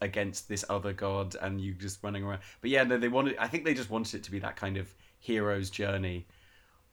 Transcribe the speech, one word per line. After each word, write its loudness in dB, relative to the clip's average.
against -2
this -2
other 0
god, -2
and -2
you -4
just -8
running -4
around. -4
But -2
yeah, 8
no, 6
they 4
wanted, 4
I 2
think -2
they 4
just -4
wanted -2
it -8
to -12
be -4
that -4
kind -2
of -6
hero's 0
journey, -2